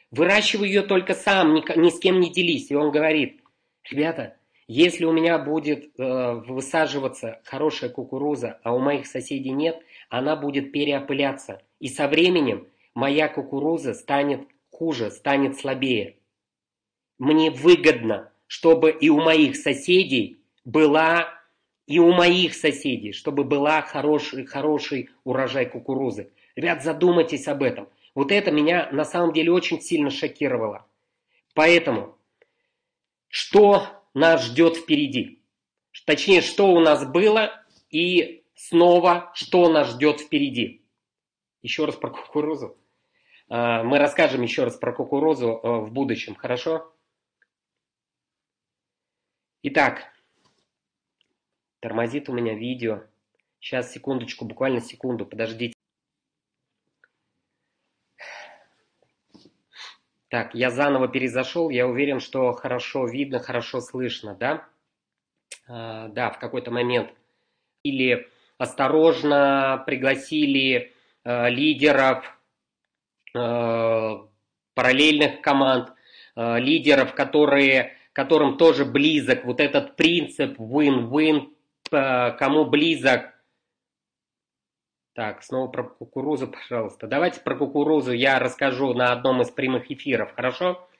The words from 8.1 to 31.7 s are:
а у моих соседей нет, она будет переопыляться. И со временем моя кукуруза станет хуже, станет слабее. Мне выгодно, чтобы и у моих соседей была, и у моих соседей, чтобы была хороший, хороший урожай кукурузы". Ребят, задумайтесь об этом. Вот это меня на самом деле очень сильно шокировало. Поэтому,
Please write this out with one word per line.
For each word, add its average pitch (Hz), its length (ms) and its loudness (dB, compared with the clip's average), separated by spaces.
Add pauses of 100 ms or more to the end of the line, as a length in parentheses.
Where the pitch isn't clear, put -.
а 117 120 -2
у 127 40 0
моих 139 280 -2
соседей 131 440 -8
нет, 160 320 -4 (260)
она 135 280 -4
будет 139 360 -6
переопыляться. 139 880 -4 (180)
И 135 80 -10
со 139 200 -4
временем 156 580 2 (280)
моя 143 340 0
кукуруза 139 640 -4
станет 143 540 -4 (220)
хуже, 127 400 -6
станет 139 480 -2
слабее. 131 580 -4 (1000)
Мне 151 320 2
выгодно, 131 800 2 (140)
чтобы 165 440 4
и 156 200 2
у 151 100 4
моих 160 360 4
соседей 139 800 0 (260)
была, 156 640 2 (580)
и 147 120 0
у 170 140 8
моих 175 420 4
соседей, 120 580 -4
чтобы 143 320 -4
была 147 380 0
хороший, 139 640 -4
хороший 143 640 -4 (140)
урожай 127 420 -2
кукурузы". 127 640 -6 (260)
Ребят, 160 260 -2
задумайтесь 165 640 2
об 139 140 -2
этом. 110 260 -4 (260)
Вот 139 180 0
это 202 180 2
меня 151 420 2
на 147 120 -2
самом 175 280 -2
деле 160 200 2
очень 180 280 0
сильно 147 300 -2
шокировало. 120 760 -4 (680)
Поэтому, 156 600 2 (1120)